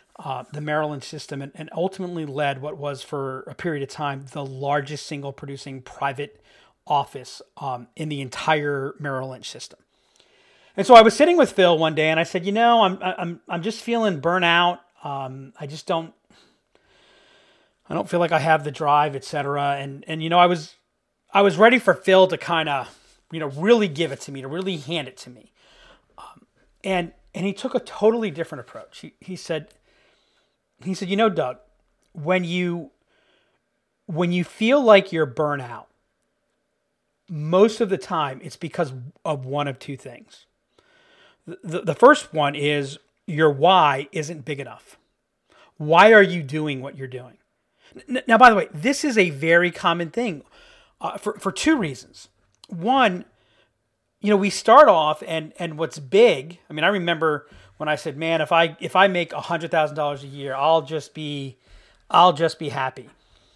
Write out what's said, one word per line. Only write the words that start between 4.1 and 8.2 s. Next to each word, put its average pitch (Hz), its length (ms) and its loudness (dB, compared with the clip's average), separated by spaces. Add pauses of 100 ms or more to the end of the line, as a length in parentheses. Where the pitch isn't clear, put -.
the 143 140 -10
largest 139 600 -6
single 143 260 -10
producing 135 500 -16
private 139 600 -10 (440)
office, 135 560 -6 (160)
um, 123 380 -10
in 156 140 -8
the 143 120 -8